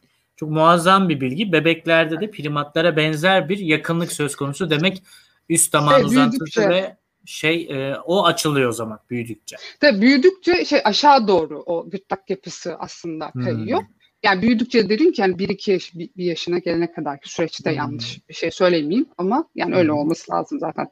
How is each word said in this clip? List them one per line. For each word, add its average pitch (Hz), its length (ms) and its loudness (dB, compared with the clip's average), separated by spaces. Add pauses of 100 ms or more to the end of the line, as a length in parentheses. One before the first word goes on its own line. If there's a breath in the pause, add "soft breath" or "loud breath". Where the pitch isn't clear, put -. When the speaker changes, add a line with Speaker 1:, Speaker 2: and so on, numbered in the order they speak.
(360)
Speaker 1:
Çok 156 140 -8
muazzam 170 600 4
bir 143 120 -2
bilgi. 160 300 -2
Bebeklerde 165 680 2
de 214 120 -4
primatlara 147 640 -2
benzer 156 520 2
bir 202 80 0
yakınlık 165 540 -2
söz 147 240 -4
konusu 147 340 -6
demek. 180 340 -2 (460 soft breath)
Üst 165 240 0
damağın 143 220 4
Speaker 2:
Evet, 131 100 6
Speaker 1:
uzantısı 233 340 2
Speaker 2:
büyüdükçe. 190 300 0
Speaker 1:
ve 190 280 -2 (280)
şey, 165 460 -2
e, 135 240 -4 (100)
o 196 200 2
açılıyor 143 440 2
o 113 40 -4
zaman 110 260 -8 (100)
büyüdükçe. 117 460 -10 (240 loud breath)
Speaker 2:
Tabii 240 220 2
büyüdükçe 330 640 2
şey, 294 180 0
aşağı 247 440 4
doğru 156 380 0
o 170 240 -4
gırtlak - 400 -10
yapısı 180 500 -10
aslında 165 520 -12
Speaker 1:
Hmm. 123 120 -8
Speaker 2:
kayıyor. 120 360 -2 (440)
Yani 196 180 2
büyüdükçe 226 480 2
dedim 302 220 4
ki 240 100 -4
yani 185 180 0
bir 196 100 -2
iki 202 220 -4
yaş-, 180 240 -2
bir 170 300 -10
yaşına 175 340 -4
gelene 170 320 -4
kadarki 143 420 -10
süreçte - 360 -6
Speaker 1:
Hmm. 147 80 -2
Speaker 2:
yanlış 120 520 -10
bir 160 40 -20
şey 165 180 -6
söylemeyeyim 180 560 0 (100)
ama 196 380 -2
yani 170 200 -4
öyle 175 160 4
Speaker 1:
Hmm. 151 60 0
Speaker 2:
olması 160 340 -4
lazım 165 280 -4
zaten - 320 -6